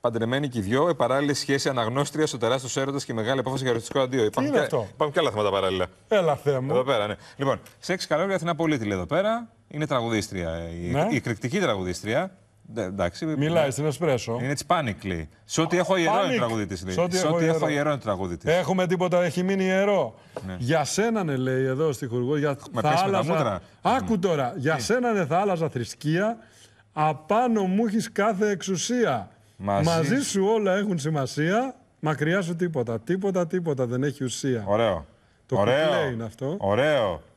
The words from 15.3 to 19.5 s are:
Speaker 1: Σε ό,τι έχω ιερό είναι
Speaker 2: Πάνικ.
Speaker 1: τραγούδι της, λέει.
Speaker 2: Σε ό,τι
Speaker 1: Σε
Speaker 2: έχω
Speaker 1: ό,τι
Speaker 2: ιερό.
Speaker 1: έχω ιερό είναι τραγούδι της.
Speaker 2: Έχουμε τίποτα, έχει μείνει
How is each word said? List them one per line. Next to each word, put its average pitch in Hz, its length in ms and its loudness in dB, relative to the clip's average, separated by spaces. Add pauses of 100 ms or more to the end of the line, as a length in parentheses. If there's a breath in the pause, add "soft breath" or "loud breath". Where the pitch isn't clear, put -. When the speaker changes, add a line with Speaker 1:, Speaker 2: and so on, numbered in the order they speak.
Speaker 1:
Σε - 160 -2
ό,τι 165 160 0
έχω 180 200 2
ιερό 170 160 2
είναι 226 80 2
Speaker 2:
Πάνικ. 262 160 0
Speaker 1:
τραγούδι 113 280 0
της, 90 180 -8
λέει. 92 100 -6
Speaker 2:
Σε 120 80 0
ό,τι 180 160 0
Speaker 1:
Σε 180 80 0
Speaker 2:
έχω 156 100 2
Speaker 1:
ό,τι 170 80 2
Speaker 2:
ιερό. 165 140 2
Speaker 1:
έχω 156 120 0
ιερό 147 200 0
είναι 139 100 -2
τραγούδι 95 380 -4
της. 151 160 0
Speaker 2:
Έχουμε 180 340 2
τίποτα, 180 360 2
έχει 175 200 -2
μείνει 190 200 0